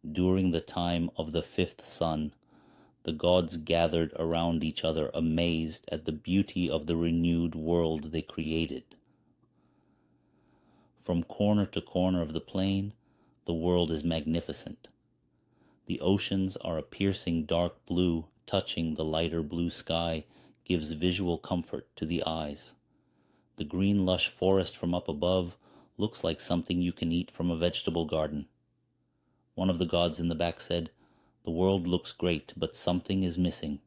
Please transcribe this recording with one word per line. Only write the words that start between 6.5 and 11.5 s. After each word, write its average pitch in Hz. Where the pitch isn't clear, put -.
of 78
the 82
renewed 85
world 80
they 80
created. 80
From 85
corner 104